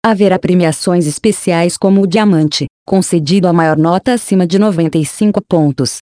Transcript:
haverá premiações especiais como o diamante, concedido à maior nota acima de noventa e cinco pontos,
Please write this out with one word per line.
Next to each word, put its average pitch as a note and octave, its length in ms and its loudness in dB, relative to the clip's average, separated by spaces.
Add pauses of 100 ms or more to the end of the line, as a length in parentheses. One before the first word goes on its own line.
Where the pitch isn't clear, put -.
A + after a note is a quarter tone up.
haverá G3 380 2
premiações F3 680 0
especiais F3 720 -2
como G3 240 2
o G3 60 2
diamante, E3 600 0 (200)
concedido F3+ 640 0
à - 20 2
maior D#3+ 240 2
nota E3+ 380 0
acima F#3+ 340 0
de F3+ 100 0
noventa E3+ 400 0
e D3+ 80 0
cinco G#3 400 -2
pontos, D3 520 0 (120)